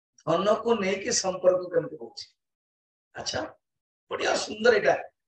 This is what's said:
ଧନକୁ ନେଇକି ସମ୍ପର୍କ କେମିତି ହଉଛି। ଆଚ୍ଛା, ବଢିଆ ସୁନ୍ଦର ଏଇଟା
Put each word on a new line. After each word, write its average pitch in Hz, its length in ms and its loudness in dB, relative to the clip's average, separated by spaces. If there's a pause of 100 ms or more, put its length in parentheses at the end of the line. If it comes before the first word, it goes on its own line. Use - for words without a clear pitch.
(260)
ଧନକୁ 208 480 2
ନେଇକି 196 380 -2
ସମ୍ପର୍କ 185 500 2 (120)
କେମିତି 156 220 -2
ହଉଛି। - 300 -16 (880)
ଆଚ୍ଛା, - 460 -8 (500)
ବଢିଆ - 260 0
ସୁନ୍ଦର 220 380 2
ଏଇଟା 185 360 2 (180)